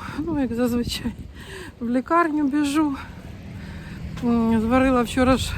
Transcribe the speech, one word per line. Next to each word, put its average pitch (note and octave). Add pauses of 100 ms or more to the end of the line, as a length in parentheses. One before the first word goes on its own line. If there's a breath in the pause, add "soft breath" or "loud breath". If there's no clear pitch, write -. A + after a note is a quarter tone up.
(200 loud breath)
ну, D#4
як A#3
зазвичай, A#3+ (680 loud breath)
в A#3
лікарню D4+
біжу. C#4+ (1300 loud breath)
М, A3+
зварила B3+
вчора B3+
ж, -